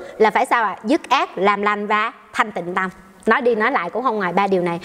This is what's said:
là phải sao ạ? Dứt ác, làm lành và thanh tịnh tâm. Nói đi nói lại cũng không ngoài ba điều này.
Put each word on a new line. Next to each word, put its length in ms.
là 140
phải 140
sao 180
ạ? 200
Dứt 260
ác, 280
làm 240
lành 260
và 240
thanh 180
tịnh 220
tâm. 160
Nói 160
đi 140
nói 160
lại 180
cũng 140
không 140
ngoài 160
ba 140
điều 140
này. 240